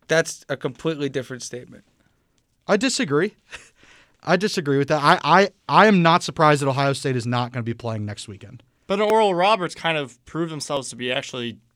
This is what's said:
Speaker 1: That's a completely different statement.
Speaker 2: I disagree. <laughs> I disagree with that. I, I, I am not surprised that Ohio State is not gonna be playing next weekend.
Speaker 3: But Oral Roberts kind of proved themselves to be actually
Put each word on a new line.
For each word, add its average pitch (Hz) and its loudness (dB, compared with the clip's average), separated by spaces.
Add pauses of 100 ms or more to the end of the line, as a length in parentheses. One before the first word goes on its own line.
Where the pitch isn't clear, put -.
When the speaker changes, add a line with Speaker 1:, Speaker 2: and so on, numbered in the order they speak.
Speaker 1:
That's 160 -2
a 139 -6
completely 143 -6
different 131 -8
statement. - -16 (800)
Speaker 2:
I 196 2
disagree. 202 -2 (440)
<laughs> - -20
I 165 2
disagree 170 0
with 139 0
that. 151 0
I, 160 6
I, 185 4 (200)
I 165 6
am 202 6
not 170 4
surprised 151 2
that 143 -2
Ohio 139 0
State 135 -4
is 113 -4
not 120 -4
gonna 120 -6
be 113 -6
playing 113 -6
next 104 -10
weekend. 101 -18 (260)
Speaker 3:
But 190 -2
Oral 214 4
Roberts 180 2
kind 165 -2
of 139 -8
proved 160 -6
themselves 143 -6
to 117 -14
be 123 -4
actually 123 -6 (160)